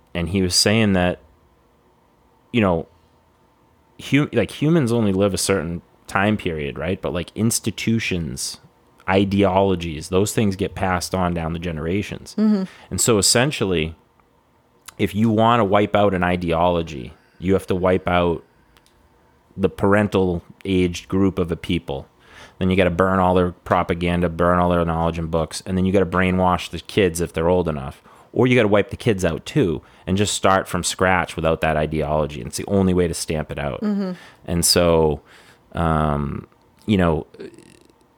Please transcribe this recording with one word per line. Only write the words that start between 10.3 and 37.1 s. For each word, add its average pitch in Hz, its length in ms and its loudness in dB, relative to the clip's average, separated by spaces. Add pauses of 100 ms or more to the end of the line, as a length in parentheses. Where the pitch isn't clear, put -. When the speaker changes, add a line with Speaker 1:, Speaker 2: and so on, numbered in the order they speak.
Speaker 1:
things 104 220 0
get 95 220 -6
passed 92 400 -2
on 90 180 0
down 82 180 -4
the 85 60 -6
generations. 85 800 -6
Speaker 2:
Mm-hmm. 208 240 2 (300)
Speaker 1:
And 95 80 -4
so 113 180 4
essentially, 95 800 0 (1000)
if 98 180 -2
you 113 140 2
wanna 113 340 4
wipe 104 320 2
out 101 180 2
an 90 80 -2
ideology, 85 880 -2 (260)
you 90 140 -2
have 92 140 0
to 101 80 -2
wipe 92 340 0
out 87 340 0 (1120)
the 95 120 0
parental 98 760 2 (220)
aged 90 440 0
group 95 300 0
of 87 140 -4
a 82 40 -2
people. 78 520 -6 (500)
Then 92 120 0
you 92 60 2
gotta 92 140 4
burn 95 280 2
all 90 160 4
their 90 180 2
propaganda, 87 800 0
burn 87 280 2
all 90 120 2
their 85 160 2
knowledge 82 320 -2
and 80 120 -6
books, 80 360 -4
and 92 100 -4
then 92 80 2
you 92 80 2
gotta 95 140 2
brainwash 92 640 0
the 82 100 -8
kids 87 400 0
if 85 140 -4
they're 82 160 0
old 90 180 2
enough. 71 340 -8 (300)
Or 123 140 2
you 127 100 2
gotta 110 120 4
wipe 101 200 2
the - 80 -10
kids 95 260 0
out 80 220 -2
too 90 380 -2 (240)
and 92 100 0
just 101 160 0
start 95 340 2
from 90 160 -4
scratch 90 540 0
without 80 240 0
that 80 160 0
ideology. 76 640 -2
And 58 80 -12
it's - 80 -10
the - 100 -8
only 95 280 2
way 87 120 2
to 80 80 -4
stamp 78 380 -6
it 73 60 -8
out. 71 240 -6
Speaker 2:
Mm-hmm. 202 300 -4 (340)
Speaker 1:
And 85 180 -2
so, 80 560 2 (520)
um, 76 760 -2 (400)
you 107 100 2
know, 85 300 2 (920)